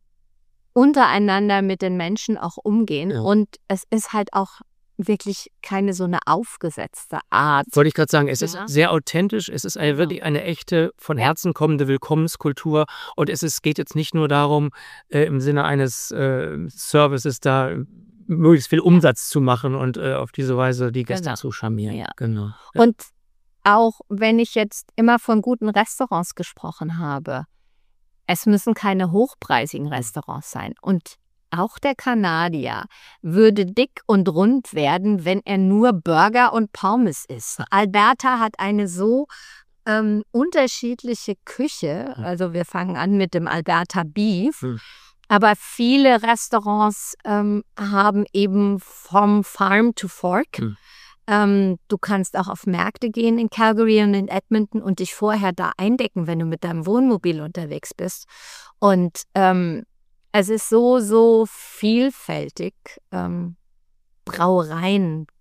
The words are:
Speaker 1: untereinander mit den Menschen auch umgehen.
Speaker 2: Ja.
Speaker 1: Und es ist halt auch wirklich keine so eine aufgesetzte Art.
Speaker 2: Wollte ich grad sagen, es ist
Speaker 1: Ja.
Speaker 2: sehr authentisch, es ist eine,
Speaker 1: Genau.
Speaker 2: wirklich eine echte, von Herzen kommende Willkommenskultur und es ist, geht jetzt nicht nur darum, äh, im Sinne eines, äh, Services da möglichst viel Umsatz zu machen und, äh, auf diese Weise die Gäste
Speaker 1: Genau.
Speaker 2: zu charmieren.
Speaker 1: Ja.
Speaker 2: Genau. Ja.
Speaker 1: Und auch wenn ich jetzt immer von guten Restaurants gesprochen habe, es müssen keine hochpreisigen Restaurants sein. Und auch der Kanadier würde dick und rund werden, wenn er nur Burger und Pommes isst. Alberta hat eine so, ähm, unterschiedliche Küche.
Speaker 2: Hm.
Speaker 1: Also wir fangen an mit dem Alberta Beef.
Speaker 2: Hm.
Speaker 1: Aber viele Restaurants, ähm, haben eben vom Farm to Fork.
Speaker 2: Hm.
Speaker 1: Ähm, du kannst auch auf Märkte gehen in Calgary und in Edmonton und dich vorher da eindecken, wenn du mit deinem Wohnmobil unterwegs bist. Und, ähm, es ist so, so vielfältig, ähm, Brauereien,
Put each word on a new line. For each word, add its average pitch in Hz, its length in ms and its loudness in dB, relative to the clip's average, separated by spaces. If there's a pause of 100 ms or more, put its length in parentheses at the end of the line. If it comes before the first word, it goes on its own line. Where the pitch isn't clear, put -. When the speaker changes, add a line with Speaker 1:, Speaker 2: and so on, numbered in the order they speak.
(720)
Speaker 1:
untereinander 208 880 4
mit 190 200 -2
den 185 160 -2
Menschen 190 400 -4
auch - 200 -10
umgehen. 196 540 -2
Speaker 2:
Ja. 113 100 -2
Speaker 1:
Und 202 340 2 (120)
es 196 220 -4
ist - 240 -4
halt 208 200 -4
auch - 280 -4 (360)
wirklich 202 540 -4 (120)
keine 196 300 -2
so 180 100 -6
eine 175 240 -2
aufgesetzte - 920 -6 (100)
Art. 143 440 2
Speaker 2:
Wollte 147 140 6
ich 156 80 0
grad 151 160 0
sagen, 147 160 4
es 131 160 -4
ist 175 120 -4
Speaker 1:
Ja. - 120 -10
Speaker 2:
sehr 156 240 2
authentisch, 180 580 -2
es - 160 -8
ist - 120 -8
eine, 160 160 -2
Speaker 1:
Genau. 139 60 -6
Speaker 2:
wirklich 165 240 -2
eine 147 200 -2
echte, 165 540 -2
von 156 200 -6
Herzen 156 360 0
kommende 151 340 0
Willkommenskultur 151 1000 -2 (300)
und 147 140 -2
es - 120 -6
ist, 156 220 -6
geht 156 160 -2
jetzt - 160 -6
nicht 156 180 -4
nur 156 140 0
darum, 147 420 2 (400)
äh, 147 140 0
im 143 180 0
Sinne 143 240 0
eines, 139 460 -2
äh, 131 440 -4 (120)
Services 139 720 0
da 135 360 0 (520)
möglichst 160 420 4
viel 160 100 2
Umsatz 165 500 6
zu 147 120 0
machen 127 340 0
und, 131 220 -4
äh, 135 160 -2
auf 131 180 -6
diese 131 240 -4
Weise 127 360 0
die 123 120 -4
Gäste 165 260 -6
Speaker 1:
Genau. 117 60 -6
Speaker 2:
zu 131 160 -8
charmieren. 107 440 -6
Speaker 1:
Ja. 113 200 -10
Speaker 2:
Genau. 107 360 -6 (240)
Ja. 175 60 6
Speaker 1:
Und 240 200 4 (640)
auch 220 440 4
wenn 220 320 0
ich 233 160 -2
jetzt - 400 -4
immer 233 240 4
von 214 220 0
guten 233 280 -2
Restaurants 208 680 -2
gesprochen 165 640 -10
habe, 139 460 -6 (840)
es - 140 -4
müssen 208 280 2
keine 190 380 -2
hochpreisigen 147 800 0
Restaurants 131 600 -8
sein. - 300 -10
Und - 340 -2 (340)
auch 180 300 -6
der 277 160 -2
Kanadier 170 880 -2 (360)
würde 202 440 4
dick 226 400 -2
und 196 240 2
rund 208 440 0
werden, 175 520 0
wenn 190 180 -2
er 196 140 -4
nur 202 340 4
Burger 196 600 2
und 220 180 -2
Pommes 202 540 -2
isst. - 360 -12 (100)
Alberta 214 680 4
hat 220 180 -2
eine 208 300 -2
so, 214 400 0 (580)
ähm, 214 460 0
unterschiedliche 247 1000 -2 (100)
Küche. 247 720 -6
Speaker 2:
Hm. - 80 -10
Speaker 1:
Also 180 300 -6
wir 175 100 -4
fangen 180 320 -6
an 185 220 0
mit 190 160 0
dem 170 160 -2
Alberta 170 560 0
Beef. 202 560 -2
Speaker 2:
Hm. 123 180 -6 (480)
Speaker 1:
Aber 208 300 4
viele 247 640 4
Restaurants, 214 920 0 (100)
ähm, 208 380 0 (140)
haben 202 540 2
eben 202 480 2
vom 208 640 2
Farm 202 500 2
to - 140 -8
Fork. 185 500 -4
Speaker 2:
Hm. 107 200 -6 (500)
Speaker 1:
Ähm, 202 500 2 (100)
du 202 120 -2
kannst 196 360 -4
auch 190 140 -2
auf 180 160 -10
Märkte 185 460 -2
gehen 233 260 2
in 233 120 -2
Calgary 220 520 4
und 202 140 4
in 196 120 0
Edmonton 208 540 -2
und 190 180 -2
dich 185 140 -6
vorher 208 400 0
da 175 240 -4
eindecken, 214 480 -2
wenn 165 140 -4
du 160 60 -2
mit 160 180 -6
deinem 165 240 -6
Wohnmobil 196 540 2
unterwegs 151 520 -10
bist. - 320 -10 (540)
Und, 185 420 2 (140)
ähm, 185 480 2 (500)
es 196 160 2
ist 220 180 -2
so, 240 320 4
so 226 480 4
vielfältig, 202 1300 -4 (380)
ähm, 175 440 -8 (720)
Brauereien, 170 1000 0 (140)